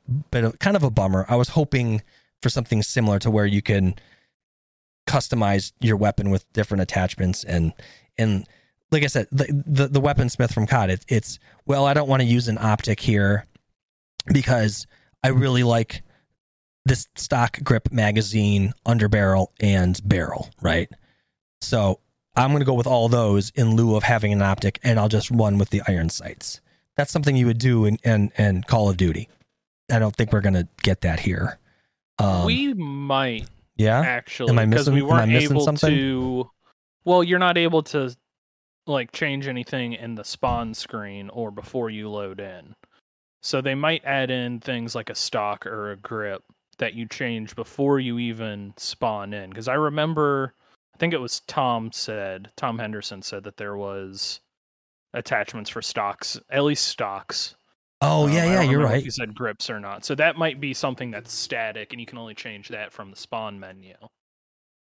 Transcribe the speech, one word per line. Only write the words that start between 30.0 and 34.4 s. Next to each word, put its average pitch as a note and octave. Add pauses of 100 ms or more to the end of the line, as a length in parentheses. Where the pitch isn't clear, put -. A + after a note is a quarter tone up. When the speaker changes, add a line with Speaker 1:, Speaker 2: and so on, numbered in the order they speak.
Speaker 1:
think A2+
we're G#2
gonna F#2+ (140)
get F#2+
that E2
here. - (580)
Um, F3+
Speaker 2:
We C4+
might, C#3 (300)
Speaker 1:
yeah? A2
Speaker 2:
actually, B2